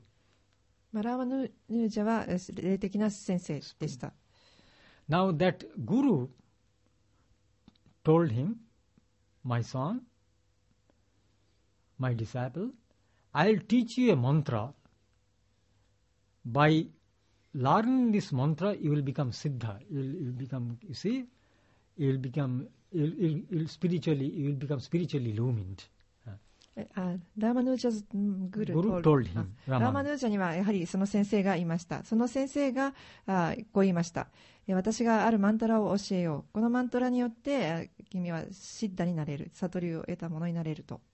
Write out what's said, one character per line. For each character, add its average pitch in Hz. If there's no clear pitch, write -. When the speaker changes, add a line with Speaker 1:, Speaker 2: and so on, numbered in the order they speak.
Speaker 1:
ま 214
あ、 -
ラ 240
マ 254
ヌ 262
ー 226
ジ 214
ャ 208
は、 220
え、 175
霊 190
的 196
な 214
先 185
生 151
で 156
し 135
た。 -
Speaker 2:
Now, 180
that 175
guru 170
told 160
him, 147
"My 120
son, 143
my 127
disciple, 127
I'll 185
teach 240
you 240
a -
mantra. 127
By 151
learning 220
this 202
mantra, 156
you 151
will 147
become 135
siddha. 117
You 143
will, 135
you 139
will 123
become, 120
you 170
see, 247
you 139
will 135
become, 131
you 156
will, 160
you 190
will, 156
you 175
will 156
spiritually, 156
you 143
will 139
become 139
spiritually 135
illumined." 107
Speaker 1:
え、 -
あ、 185
ラ 220
ー -
マ 247
ヌ 254
ー 254
ジ 240
ャ -
ズ、 208
う 202
ん、 190
グ 208
ル 139
Speaker 2:
グ 165
ル 214
told 180
him. -
Speaker 1:
ト 156
ー -
ル-、 120
あ、 123
Speaker 2:
ラ -
ー -
マ -
ヌ- -
Speaker 1:
ラ 247
ー -
マ 277
ヌ 285
ー 294
ジ 262
ャ 226
に 208
は 185
や 190
は 214
り 180
そ 185
の 196
先 202
生 202
が 185
い 175
ま 170
し -
た。 -
そ 220
の 240
先 269
生 277
が、 269
あ、 175
こ 196
う 196
言 190
い -
ま 170
し -
た。 -
え、 190
私 214
が 220
あ 226
る 220
マ 202
ン 220
ト 226
ラ 220
を 190
教 196
え 180
よ 151
う。 -
こ 208
の 233
マ 247
ン 247
ト 247
ラ 254
に 247
よ 247
っ 226
て、 233
あ、 139
君 180
は 160
シ -
ッ 185
ダ 175
に 175
な 156
れ 143
る。 170
悟 180
り 170
を 160
得 175
た 165
も 160
の 170
に 170
な 165
れ 156
る 147
と。 120